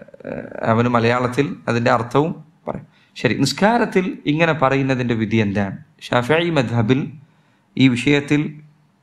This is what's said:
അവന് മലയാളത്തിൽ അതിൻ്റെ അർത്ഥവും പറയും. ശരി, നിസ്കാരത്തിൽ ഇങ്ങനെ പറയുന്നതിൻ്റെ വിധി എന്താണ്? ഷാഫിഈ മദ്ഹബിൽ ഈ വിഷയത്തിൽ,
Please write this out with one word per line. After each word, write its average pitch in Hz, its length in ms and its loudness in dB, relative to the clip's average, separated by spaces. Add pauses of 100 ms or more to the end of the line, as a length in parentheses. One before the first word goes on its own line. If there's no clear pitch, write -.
(640)
അവന് 117 260 2
മലയാളത്തിൽ 123 680 0 (120)
അതിൻ്റെ 117 220 2
അർത്ഥവും 131 420 2 (280)
പറയും. - 260 -10 (300)
ശരി, 113 220 0
നിസ്കാരത്തിൽ 190 880 0
ഇങ്ങനെ 160 260 2
പറയുന്നതിൻ്റെ 131 600 0
വിധി 110 220 0
എന്താണ്? 101 400 0 (240)
ഷാഫിഈ 151 500 0
മദ്ഹബിൽ 120 500 0 (760)
ഈ 131 120 4
വിഷയത്തിൽ, 147 520 0 (640)